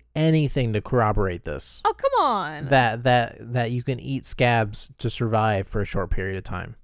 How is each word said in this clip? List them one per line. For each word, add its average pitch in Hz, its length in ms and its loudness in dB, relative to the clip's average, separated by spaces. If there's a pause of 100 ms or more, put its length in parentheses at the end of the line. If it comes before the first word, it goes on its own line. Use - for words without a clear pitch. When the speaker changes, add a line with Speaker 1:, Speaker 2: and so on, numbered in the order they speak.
(160)
Speaker 1:
anything 151 580 2
to 104 80 0
corroborate 107 640 0
this. - 380 -10
Speaker 2:
Oh, 339 100 2
come 554 180 0 (120)
on. 156 460 -2
Speaker 1:
That, 120 340 4
that, 123 340 2 (160)
that 120 180 -2
you 123 120 -2
can 127 160 -4
eat 131 260 -6
scabs 113 760 0
to 120 100 -4
survive 110 580 0
for 107 140 -2
a 98 40 0
short 92 260 -2
period 95 260 0
of 92 60 -8
time. 87 400 -10